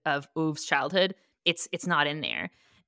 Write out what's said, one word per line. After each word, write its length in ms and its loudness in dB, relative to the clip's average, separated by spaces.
of 300 0
Uve's 300 0
childhood, 500 2
it's, 260 0
it's 160 -6
not 200 4
in 140 -4
there. 280 -4